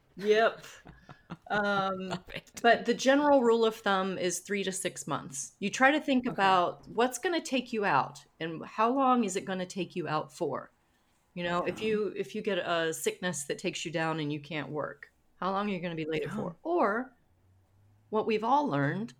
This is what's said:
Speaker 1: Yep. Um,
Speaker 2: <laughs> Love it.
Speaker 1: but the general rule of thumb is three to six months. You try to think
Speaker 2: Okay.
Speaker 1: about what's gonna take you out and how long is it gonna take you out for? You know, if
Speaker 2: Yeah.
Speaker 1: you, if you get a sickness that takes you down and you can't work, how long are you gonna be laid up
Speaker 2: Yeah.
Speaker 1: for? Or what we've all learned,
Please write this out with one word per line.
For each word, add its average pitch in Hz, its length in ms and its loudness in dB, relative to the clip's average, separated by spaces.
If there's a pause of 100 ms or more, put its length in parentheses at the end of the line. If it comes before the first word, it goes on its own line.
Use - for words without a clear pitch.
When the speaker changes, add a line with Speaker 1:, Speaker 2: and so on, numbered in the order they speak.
(160)
Speaker 1:
Yep. 214 500 2 (840)
Um, 196 580 0
Speaker 2:
<laughs> - 20 -
Love 185 140 -8 (100)
it. - 160 -14 (120)
Speaker 1:
but 226 220 6
the 233 80 2
general 277 500 6
rule 233 220 6
of 220 120 2
thumb 190 420 0
is 175 220 -2
three 196 240 -2
to 185 80 -2
six - 340 -6
months. - 540 -6
You 196 100 -2
try 262 200 4
to 302 100 2
think 262 260 0
Speaker 2:
Okay. 240 80 -4
Speaker 1:
about 190 540 2
what's 240 300 0
gonna 349 220 -2
take 254 320 -4
you 214 140 -2
out 143 360 0 (180)
and 160 260 -6
how 226 260 2
long 254 320 4
is 190 120 -2
it - 100 -4
gonna 185 180 -4
take 180 320 -6
you 160 100 -4
out 151 300 -4
for? 135 340 -4 (600)
You 175 120 -6
know, 175 180 0
if 180 180 -4
Speaker 2:
Yeah. 220 80 -2
Speaker 1:
you, 214 260 0
if - 200 -6
you 208 80 -6
get 196 160 0
a 165 340 0
sickness 180 540 -4
that - 120 -4
takes - 280 -6
you 165 40 -6
down 160 300 -2
and 147 100 -2
you 147 100 -4
can't 147 280 -8
work, - 400 -8 (280)
how 180 140 -4
long 196 180 -2
are 202 40 -2
you 175 80 -4
gonna 170 140 -6
be 160 120 -6
laid 156 200 -2
up - 60 -8
Speaker 2:
Yeah. 202 40 -6
Speaker 1:
for? 175 260 -6
Or 254 500 0 (1000)
what 208 160 0
we've 214 180 0
all 277 220 2
learned, 160 540 -2